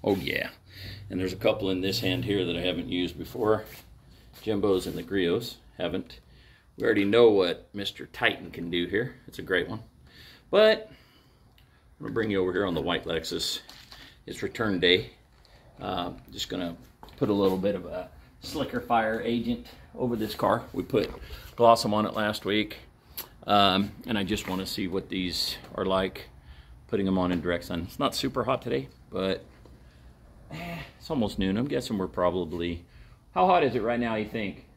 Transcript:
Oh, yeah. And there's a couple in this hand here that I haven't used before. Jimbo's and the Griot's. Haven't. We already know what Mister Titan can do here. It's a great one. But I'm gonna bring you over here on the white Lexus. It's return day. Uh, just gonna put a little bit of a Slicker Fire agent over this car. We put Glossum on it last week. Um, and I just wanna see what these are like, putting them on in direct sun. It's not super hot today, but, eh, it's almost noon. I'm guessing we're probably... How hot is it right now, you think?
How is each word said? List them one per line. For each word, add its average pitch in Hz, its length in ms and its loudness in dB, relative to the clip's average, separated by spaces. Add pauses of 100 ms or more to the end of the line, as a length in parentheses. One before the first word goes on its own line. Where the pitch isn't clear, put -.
Oh, 101 120 2
yeah. - 340 -4 (600)
And 95 100 -6
there's 92 140 -2
a - 40 -10
couple 107 320 0
in 92 120 0
this 95 180 -2
hand 92 260 -2
here 98 200 0
that 85 100 -4
I 85 60 -4
haven't 87 280 -2
used 90 280 -2
before. 107 480 0 (760)
Jimbo's 98 460 0
and 80 100 -6
the 87 60 -8
Griot's. 90 540 -2 (200)
Haven't. 90 420 -6 (580)
We 113 60 -4
already 104 220 4
know 113 240 8
what 92 440 4
Mister 101 340 -6
Titan 95 440 -2
can 85 180 -8
do 87 180 0
here. 110 280 -2 (120)
It's - 120 -16
a 87 40 -12
great 90 240 0
one. 110 140 -8 (680)
But 214 420 4 (1080)
I'm - 60 -12
gonna 113 80 -8
bring 110 180 0
you 95 100 2
over 92 120 0
here 101 120 2
on 90 80 0
the 87 80 0
white 87 240 -2
Lexus. 85 540 -4 (680)
It's - 180 -10
return 101 360 -2
day. 90 320 4 (720)
Uh, 90 300 -6 (200)
just - 180 -8
gonna 87 260 -6 (420)
put 127 120 0
a 101 40 4
little 95 240 4
bit 98 180 0
of 90 100 -8
a 90 240 -8 (320)
Slicker 123 380 -6
Fire 113 440 2
agent 117 440 -2 (300)
over 120 180 0
this 107 200 -4
car. 113 280 2 (100)
We - 100 -4
put - 260 0 (460)
Glossum 113 380 8
on 107 120 4
it - 80 -4
last 107 320 -2
week. 107 320 0 (680)
Um, 101 460 6 (140)
and 110 120 -2
I 98 60 0
just 98 260 -2
wanna 92 160 -2
see 98 220 -4
what 92 220 -4
these 90 480 -4 (180)
are 95 100 -2
like, 95 420 0 (600)
putting 101 180 0
them 95 120 2
on 90 140 2
in 85 100 0
direct 85 240 -2
sun. 85 220 -6
It's - 120 -16
not 143 140 0
super 131 300 -4
hot 123 180 -2
today, 135 280 -4 (200)
but, 95 340 -2 (1080)
eh, 170 280 -10 (200)
it's - 100 -18
almost 113 300 0
noon. 95 180 2
I'm 131 100 -2
guessing 127 300 -4
we're 92 100 -2
probably... 87 760 0 (500)
How 180 120 4
hot 180 180 6
is 123 100 2
it 120 80 0
right 120 180 0
now, 117 160 -2
you 107 120 -2
think? 104 380 -6 (100)